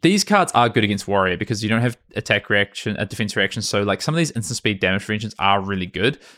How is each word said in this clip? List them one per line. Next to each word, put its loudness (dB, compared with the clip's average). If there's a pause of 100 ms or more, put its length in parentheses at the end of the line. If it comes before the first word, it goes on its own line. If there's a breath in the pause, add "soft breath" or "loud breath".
these 4
cards 2
are 4
good 2
against -2
Warrior 2
because -4
you -2
don't 2
have -2 (200)
attack 0
reaction, 0
a -2
defense -6
reaction. 0
So, 0
like, 0
some -2
of 0
these 0
instant -6
speed -2
damage 0
reactions -4
are 2
really -4
good. -2 (200 loud breath)